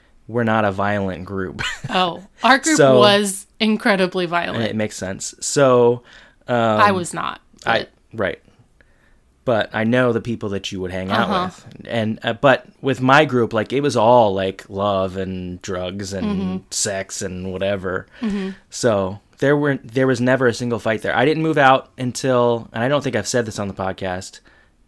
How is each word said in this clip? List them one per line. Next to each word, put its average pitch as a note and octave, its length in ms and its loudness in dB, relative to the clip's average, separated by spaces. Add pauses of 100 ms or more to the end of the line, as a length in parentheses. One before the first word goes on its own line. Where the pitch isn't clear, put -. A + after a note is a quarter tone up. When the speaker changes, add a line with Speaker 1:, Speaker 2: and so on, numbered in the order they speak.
(280)
Speaker 1:
we're A#2 160 -2
not A2 220 2
a G2+ 60 2
violent G2 540 -4
group. F#2+ 420 -8
<laughs> - 40 -8 (180)
Speaker 2:
Oh, F#3 340 -2 (180)
our B3+ 180 6
group D#4 180 0
Speaker 1:
So C3 220 8
Speaker 2:
was G3+ 480 4 (120)
incredibly G3 640 0
violent. E3 380 -4
Speaker 1:
It G#2 140 -4
makes G#2+ 180 -4
sense. - 460 -8
So, B2 640 4 (440)
um, B2 80 -2 (240)
Speaker 2:
I G#3 140 4
was F3 200 -6
not, - 280 -8 (240)
Speaker 1:
I, A#2 140 2
Speaker 2:
but - 100 -12 (240)
Speaker 1:
right. G#2 280 -4 (1000)
But A2+ 300 0
I A2 100 -2
know A#2+ 300 2
the A2+ 80 -2
people A2 280 -6
that G2 220 -8
you G2 80 -8
would F2+ 120 -6
hang F#2+ 200 -6
out A2+ 180 0
Speaker 2:
Uh-huh. F#3 160 -2
Speaker 1:
with. - 420 -16
And, A2 360 -4
uh, A#2 100 -2
but B2+ 340 2 (120)
with C3 220 -4
my C3+ 240 6
group, B2 260 0
like, G#2+ 220 -2
it C3+ 80 0
was C3+ 160 0
all, A2+ 360 6
like, F#2+ 360 -4
love G2 480 -2
and F#2 440 -8
drugs F#2 520 -8
and F#2+ 140 -4
Speaker 2:
Mm-hmm. F#2+ 300 -4 (120)
Speaker 1:
sex - 520 -6
and F#2 300 -8
whatever. F#2 560 -4 (140)
Speaker 2:
Mm-hmm. G3 300 -4 (180)
Speaker 1:
So G2+ 500 0 (200)
there C#3+ 180 2
weren't, C#3+ 340 -2
there C3 160 2
was B2 140 0
never B2+ 260 2
a A2+ 60 2
single A#2 260 -4
fight A2 220 -2
there. E2+ 160 -2
I B2 80 4
didn't D#3+ 180 0
move D#3+ 140 0
out C3+ 400 4
until, B2 720 0
and A2+ 120 -4
I B2 40 0
don't C#3 160 0
think A#2+ 140 -2
I've G2+ 100 -4
said A#2+ 180 0
this G#2+ 140 -8
on G2+ 80 -4
the F#2+ 60 -6
podcast, F#2+ 640 -8 (480)